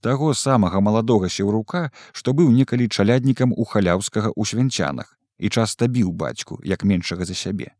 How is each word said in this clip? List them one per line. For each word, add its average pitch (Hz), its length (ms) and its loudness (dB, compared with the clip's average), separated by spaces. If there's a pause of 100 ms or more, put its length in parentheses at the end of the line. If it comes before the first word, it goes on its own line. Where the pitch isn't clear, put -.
Таго 139 340 0
самага 98 460 2
маладога 107 480 2
Сеўрука, 110 640 -2 (220)
што - 200 -4
быў 156 220 4
некалі 123 340 2
чаляднікам 123 640 2
у 107 140 -2
Халяўскага 101 640 0
ў - 140 -4
Свянцянах 92 720 -4 (200)
і 101 120 -2
часта 117 400 0
біў 107 240 0
бацьку, 78 500 -8
як 92 220 -2
меншага 90 420 0
за 92 60 -8
сябе. - 460 -8